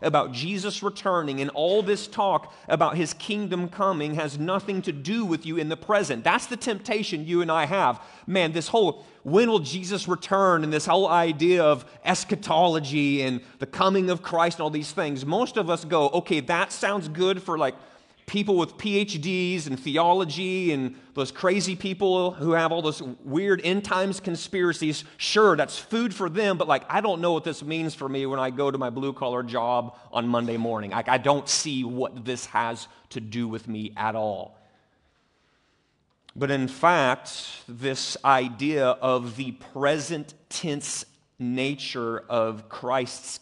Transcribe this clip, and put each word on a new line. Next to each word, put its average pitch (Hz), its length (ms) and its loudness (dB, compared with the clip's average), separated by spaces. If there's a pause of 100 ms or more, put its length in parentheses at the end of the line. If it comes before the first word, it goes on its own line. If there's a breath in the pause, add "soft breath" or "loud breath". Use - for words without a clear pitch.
about 147 320 2
Jesus 190 500 -6
returning 175 560 -2
and 139 120 -2
all 180 300 2
this 202 240 0
talk - 480 0 (140 loud breath)
about 156 300 2
his 160 160 0
kingdom 180 560 -4
coming 160 460 -2
has 151 220 -4
nothing 190 440 -2
to 185 100 -4
do 170 320 -2
with 165 220 -2
you 160 100 -4
in 156 140 -2
the 160 80 -4
present. 160 480 0
That's 208 220 2
the 240 100 -8
temptation 220 680 -4
you 170 160 2
and 165 80 0
I 160 160 2
have. 147 360 2 (260 loud breath)
Man, 170 240 2
this 160 160 -4
whole, 196 380 2 (180 loud breath)
"When 214 260 4
will 214 100 6
Jesus 180 460 -6
return?" 180 600 2
and 156 80 -2
this 151 140 0
whole 185 200 4
idea 170 560 4
of 147 220 4 (180 loud breath)
eschatology 156 1160 2
and 127 180 0 (200 loud breath)
the 135 80 -6
coming 190 420 2
of 175 120 -2
Christ 170 360 2
and 165 60 -4
all 156 60 0
these 151 220 -6
things, 143 340 -2
most 214 300 0
of 180 140 0
us 165 160 -2
go, 151 240 4
"Okay, 165 320 0
that 175 320 0
sounds 196 340 -2
good 180 340 0
for, 170 160 -2
like, 135 180 0 (520 loud breath)
people 202 280 0
with 165 220 0
P 202 200 0
H 202 220 -2
Ds 180 480 -2
and 131 100 -4
theology 170 960 0
and 131 240 -2 (200 loud breath)
those 135 180 -4
crazy 190 420 0
people 185 560 0
who 165 200 -2
have 165 200 4
all 165 100 -2
those 151 200 -2 (240)
weird 185 360 2
end 190 220 2
times 196 380 0
conspiracies. 170 840 -2 (140 loud breath)
Sure, 208 400 6
that's 143 200 0
food 226 360 -2
for 185 160 -4
them, 196 280 2
but, 175 80 0
like, 143 220 2
I 185 140 0
don't 196 180 0
know 170 140 2
what 160 100 0
this 156 180 -6
means 160 320 -4
for 139 140 -8
me 135 180 -2
when 135 140 -2
I 131 100 0
go 139 220 0
to 135 60 0
my 131 120 -2
blue 135 220 -4
collar 123 320 -2
job 120 540 -2 (160 loud breath)
on 120 160 0
Monday 117 260 0
morning. 110 360 -2
Like, 117 180 -2
I 131 80 6
don't 139 320 2
see 135 340 -2
what 123 400 -4
this 123 220 -6
has 117 420 -2 (220 loud breath)
to 131 100 -10
do 113 300 -6
with 110 180 -8
me 107 300 -8
at 107 180 -2
all." 104 420 -6 (1800 soft breath)
But 139 180 -2
in 135 180 0
fact, 143 600 2 (360)
this 127 560 -6
idea 135 640 2
of 123 480 0
the 127 180 -8 (200)
present 147 600 -2 (120)
tense - 560 -6 (340)
nature 127 840 -4 (100)
of 113 400 0
Christ's - 720 -4